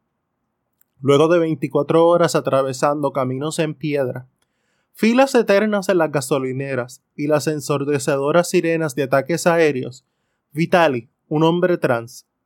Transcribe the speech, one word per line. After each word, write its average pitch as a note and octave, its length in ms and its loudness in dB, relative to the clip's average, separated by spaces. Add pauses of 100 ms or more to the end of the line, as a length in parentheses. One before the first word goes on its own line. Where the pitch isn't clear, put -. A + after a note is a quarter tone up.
(1000)
Luego C#3 300 4
de F3 100 4
veinticuatro D#3 680 0
horas E3+ 300 2
atravesando C3+ 800 -2
caminos C3+ 460 -4
en D#3 160 -4
piedra, C3 520 -6 (680)
filas B3+ 380 2
eternas G3+ 540 2
en F#3+ 80 2
las D#3 120 2
gasolineras C3 920 -4 (140)
y D3 100 -6
las D3+ 200 0
ensordecedoras D3 1040 -2
sirenas E3 460 -2
de D3 80 -2
ataques C#3 420 -2
aéreos, D3 600 0 (480)
Vitaly, D#3 560 0 (180)
un D#3 160 0
hombre F3 340 2
trans, A#2+ 480 -4 (200)